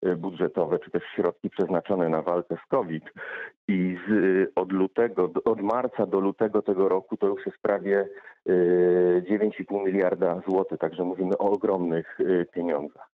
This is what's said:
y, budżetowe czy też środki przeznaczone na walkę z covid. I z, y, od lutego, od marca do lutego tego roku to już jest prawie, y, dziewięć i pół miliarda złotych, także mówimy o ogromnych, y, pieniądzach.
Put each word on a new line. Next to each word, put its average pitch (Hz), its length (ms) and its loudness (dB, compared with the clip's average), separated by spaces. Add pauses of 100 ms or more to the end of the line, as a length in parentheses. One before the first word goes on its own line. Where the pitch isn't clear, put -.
y, 90 100 0
budżetowe 85 600 -2
czy - 120 -10
też 87 120 -4 (120)
środki 90 360 -2
przeznaczone 90 580 0
na 80 140 0
walkę 87 340 -2 (100)
z - 20 -20
covid. 82 360 -2 (640)
I 90 300 0 (100)
z, - 20 0
y, 95 440 2
od 92 180 -2
lutego, 110 580 0 (140)
od 110 160 0
marca 113 460 -2
do 95 140 0
lutego 104 420 0
tego 98 260 2
roku 92 280 -2
to - 100 0
już 98 200 -2
jest 98 160 -10
prawie, 101 460 0 (400)
y, 90 800 4
dziewięć 104 320 0
i 95 40 -6
pół 101 160 -2
miliarda 92 680 0
złotych, 92 300 0
także 82 260 -2
mówimy 92 340 -2
o 101 120 2
ogromnych, 90 720 -2
y, 90 320 2
pieniądzach. 76 560 -6 (100)